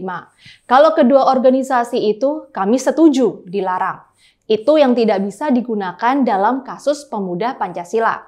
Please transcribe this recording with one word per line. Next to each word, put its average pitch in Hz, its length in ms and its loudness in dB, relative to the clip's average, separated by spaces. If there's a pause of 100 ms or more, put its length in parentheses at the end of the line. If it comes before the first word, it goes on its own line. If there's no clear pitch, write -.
lima. 180 260 -12 (400)
Kalau 294 240 6
kedua 269 400 4
organisasi 254 640 0 (160)
itu, 285 400 -4
kami 196 240 -2
setuju 269 720 0
dilarang. 185 560 -6 (400)
Itu 220 320 2
yang 269 160 4
tidak 214 320 0
bisa 208 240 -8
digunakan 233 720 -2
dalam 233 400 0
kasus 262 480 -6
pemuda 202 480 -6
Pancasila. 185 720 -4